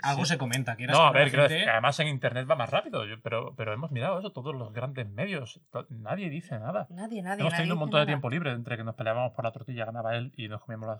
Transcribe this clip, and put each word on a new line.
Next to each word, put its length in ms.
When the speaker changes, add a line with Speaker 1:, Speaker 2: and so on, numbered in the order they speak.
Speaker 1:
algo 220
Speaker 2:
Sí. 60
Speaker 1:
se 80
comenta, 360
quieras 240
Speaker 2:
No, 60
Speaker 1:
que 20
Speaker 2:
a 140
ver, 80
Speaker 1:
la 20
Speaker 2:
creo 200
Speaker 1:
gente 160
Speaker 2:
que 40
además 300
en 80
internet 420
va 60
más 140
rápido, 360
yo, 160
pero, 320
pero 200
hemos 180
mirado 260
eso, 140
todos 240
los 160
grandes 360
medios, 520
to-, 180
nadie 420
dice 280
nada. 320
Speaker 3:
Nadie, 320
nadie, 200
Speaker 2:
Hemos 100
Speaker 3:
nadie 100
Speaker 2:
tenido 120
un 40
Speaker 3:
dice 60
Speaker 2:
montón 80
de 80
Speaker 3:
nada. 60
Speaker 2:
tiempo 220
libre 220
entre 260
que 60
nos 140
peleábamos 380
por 100
la 80
tortilla, 320
ganaba 320
él 200
y 120
nos 120
comíamos 280
las 100